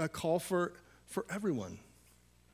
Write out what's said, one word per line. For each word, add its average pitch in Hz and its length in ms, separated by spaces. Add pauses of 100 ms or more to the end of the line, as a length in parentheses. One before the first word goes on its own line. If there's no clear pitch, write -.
a 160 100
call 170 300
for, 175 340 (320)
for - 240
everyone. 135 480 (760)